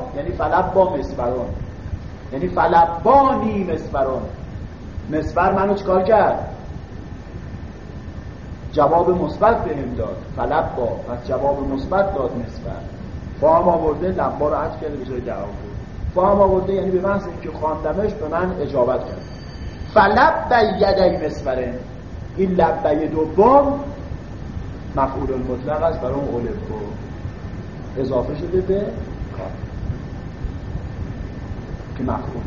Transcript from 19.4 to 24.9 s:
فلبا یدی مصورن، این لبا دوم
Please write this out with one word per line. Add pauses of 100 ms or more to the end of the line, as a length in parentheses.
فلبا
یدی
مصورن، (640)
این
لبا
دوم (1160)